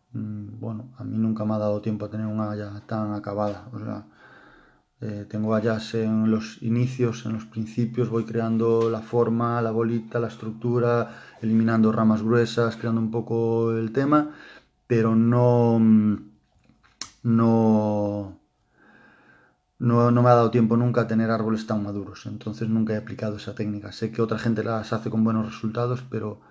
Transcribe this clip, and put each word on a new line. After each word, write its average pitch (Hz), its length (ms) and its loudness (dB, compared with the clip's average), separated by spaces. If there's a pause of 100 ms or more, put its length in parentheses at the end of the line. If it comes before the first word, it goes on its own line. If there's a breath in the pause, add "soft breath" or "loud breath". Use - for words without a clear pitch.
(120)
mm, 107 480 -10
bueno, 110 380 -10
a 110 60 -12
mí 107 120 -6
nunca 110 280 0
me 107 100 0
ha 107 40 -2
dado 104 220 0
tiempo 107 260 -4
a - 40 -10
tener 110 160 -6
una 107 240 -4
haya 104 360 -10
tan 107 280 -4
acabada. 101 580 -6
O 110 60 -10
sea, 107 260 -10 (1000 loud breath)
eh, 104 240 -10
tengo 110 280 -2
hayas 110 380 -2
en 110 360 2
los - 320 -2
inicios, 120 640 0
en 110 60 -4
los 110 120 -8
principios, 113 640 -4
voy 113 160 -2
creando 113 640 0
la 113 120 -4
forma, 117 600 0
la 113 120 -2
bolita, 117 480 -2
la 117 80 -4
estructura, 120 920 -2 (240 loud breath)
eliminando 110 480 4
ramas 110 320 2
gruesas, 113 540 2
creando 113 240 -2
un 110 100 -2
poco 113 640 0
el 113 180 -2
tema, 147 400 2 (560 loud breath)
pero 113 300 2
no, 120 640 4
mm, 107 360 6 (1080)
no, 107 1120 2 (1400 soft breath)
no, 120 320 4
no 120 100 4
me 123 80 6
ha 120 40 10
dado 117 180 4
tiempo 117 240 4
nunca 120 260 2
a 110 60 -2
tener 113 240 0
árboles 110 340 -2
tan 107 160 -2
maduros, 101 440 -8
entonces 107 420 -8
nunca 110 240 0
he 107 40 -2
aplicado 107 420 -8
esa - 180 -12
técnica. 104 340 -8
Sé 110 220 -6
que 117 100 -2
otra 110 160 -2
gente 110 240 -2
las 113 300 -4
hace 120 180 -4
con 110 140 0
buenos 110 220 0
resultados, 120 640 -6
pero, 107 320 -8 (100)